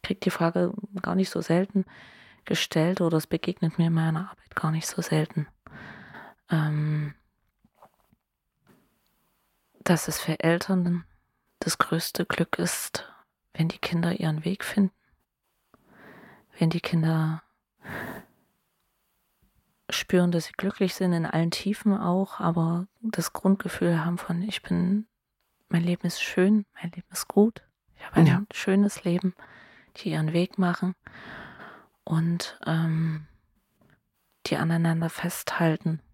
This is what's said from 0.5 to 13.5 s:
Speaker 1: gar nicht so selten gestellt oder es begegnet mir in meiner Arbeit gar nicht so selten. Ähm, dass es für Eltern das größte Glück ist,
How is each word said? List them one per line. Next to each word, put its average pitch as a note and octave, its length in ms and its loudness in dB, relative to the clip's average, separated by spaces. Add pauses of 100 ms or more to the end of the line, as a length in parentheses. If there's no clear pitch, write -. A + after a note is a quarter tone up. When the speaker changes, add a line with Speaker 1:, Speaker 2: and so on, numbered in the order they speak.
Speaker 1:
gar F3+ 120 -4
nicht F#3+ 140 0
so F3 140 -6
selten F#3 420 0 (600)
gestellt E3+ 560 0
oder E3 160 2
es - 80 -2
begegnet - 520 -2
mir E3 100 4
in E3 40 2
meiner D#3+ 380 0
Arbeit - 240 -20
gar D#3+ 160 0
nicht D#3+ 160 -2
so - 160 -6
selten. D#3 440 0 (1000)
Ähm, D3+ 640 0 (2750)
dass - 240 2
es D#3 100 -4
für - 220 -4
Eltern F3 640 2 (540)
das - 180 -2
größte - 480 -2
Glück - 340 -2
ist, - 540 -6 (400)